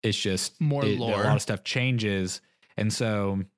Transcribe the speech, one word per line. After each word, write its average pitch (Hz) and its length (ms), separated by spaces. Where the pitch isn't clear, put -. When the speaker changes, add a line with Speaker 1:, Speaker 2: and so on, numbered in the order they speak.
Speaker 1:
It's 107 160
just - 400
Speaker 2:
More 143 240
Speaker 1:
it, 104 160
Speaker 2:
lore. 107 220
Speaker 1:
a 113 40
lot 139 100
of 135 60
stuff 104 220
changes, 110 760
and 107 160
so 101 500